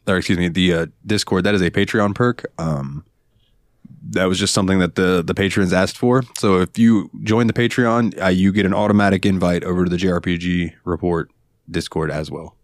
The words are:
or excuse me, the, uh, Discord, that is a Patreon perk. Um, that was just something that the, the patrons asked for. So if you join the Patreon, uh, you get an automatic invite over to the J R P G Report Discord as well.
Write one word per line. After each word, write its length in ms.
or 100
excuse 200
me, 100
the, 260
uh, 120
Discord, 380
that 120
is 60
a 100
Patreon 440
perk. 300
Um, 460
that 140
was 140
just 140
something 260
that 160
the, 300
the 80
patrons 400
asked 240
for. 260
So 240
if 160
you 320
join 240
the 60
Patreon, 680
uh, 60
you 260
get 120
an 80
automatic 520
invite 380
over 220
to 40
the 80
J 120
R 120
P 160
G 360
Report 440
Discord 420
as 200
well. 320